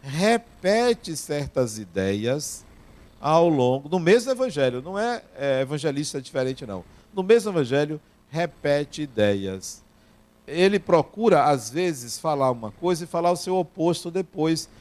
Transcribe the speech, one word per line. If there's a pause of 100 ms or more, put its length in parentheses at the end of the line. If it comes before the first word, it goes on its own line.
repete
certas
ideias (540)
ao
longo,
no
mesmo
Evangelho,
não
é, (140)
é,
evangelista
diferente
não, (300)
no
mesmo
Evangelho (300)
repete
ideias. (600)
Ele
procura,
às
vezes,
falar
uma
coisa
e
falar
o
seu
oposto
depois, (120)